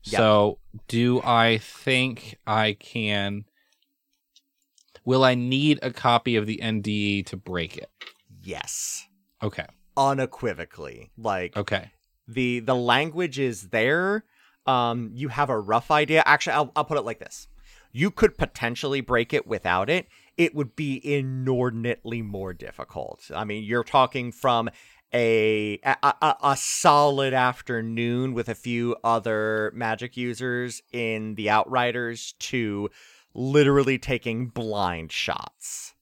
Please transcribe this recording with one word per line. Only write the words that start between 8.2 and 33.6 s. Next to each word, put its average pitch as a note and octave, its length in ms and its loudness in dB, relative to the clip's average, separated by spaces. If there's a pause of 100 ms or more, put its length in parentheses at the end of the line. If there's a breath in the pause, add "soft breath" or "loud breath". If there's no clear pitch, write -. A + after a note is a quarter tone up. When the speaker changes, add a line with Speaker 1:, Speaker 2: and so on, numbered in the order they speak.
Speaker 1:
Yes. - 640 -10 (340)
Speaker 2:
Okay. - 240 -6 (320)
Speaker 1:
Unequivocally. G2+ 1200 -4
Like, G2 400 -4
Speaker 2:
Okay. G2 320 -4 (380)
Speaker 1:
the, B2 320 -2
the B2 160 0
language C#3 640 2
is G#2 300 -4
there. E3+ 540 2 (440 soft breath)
Um, A#2+ 480 0
you C3+ 140 -6
have C#3+ 200 -2
a A#2+ 100 0
rough G#2+ 300 0
idea. D3+ 380 4
Actually, C#3+ 260 4
I'll, C#3+ 220 0
I'll D3+ 100 0
put D3+ 140 -2
it G#2 60 -4
like A2+ 120 -8
this. - 300 -18 (440 soft breath)
You D3+ 200 0
could - 260 2
potentially C3+ 640 -4
break A#2 320 0
it - 140 -2
without F#2+ 420 0
it. F3 180 -2 (300 soft breath)
It E3+ 160 2
would C#3 220 -6
be C#3+ 280 -4
inordinately B2 1160 -2
more G2 320 -8
difficult. - 800 -12
I F#2 120 -6
mean, G#2 180 -8
you're A#2 220 0
talking B2+ 480 0
from A#2 360 0 (440 soft breath)
a, A2 680 2
a, C3+ 220 0
a, - 400 2
a C#3 140 2
solid C#3+ 760 4
afternoon B2 1000 -2
with A#2 160 -4
a A2+ 60 -4
few A#2+ 460 -2
other A2 720 0
magic A#2 440 -6
users B2 640 -6 (100)
in A2 440 -4
the G#2 140 -2
Outriders A#2 920 0
to G#2 500 -4 (440 soft breath)
literally C3+ 640 4